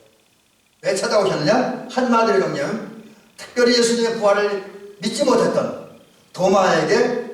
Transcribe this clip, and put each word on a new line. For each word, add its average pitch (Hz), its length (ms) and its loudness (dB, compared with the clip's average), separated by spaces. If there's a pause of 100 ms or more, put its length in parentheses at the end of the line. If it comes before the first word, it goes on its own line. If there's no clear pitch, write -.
(840)
왜 185 120 0
찾아오셨느냐? 190 960 0
한마디로 226 500 2
정리하면 165 640 -6 (320)
특별히 240 420 0
예수님의 226 400 0
부활을 202 800 -2
믿지 220 260 -4
못했던 - 640 0 (460)
도마에게 185 1000 2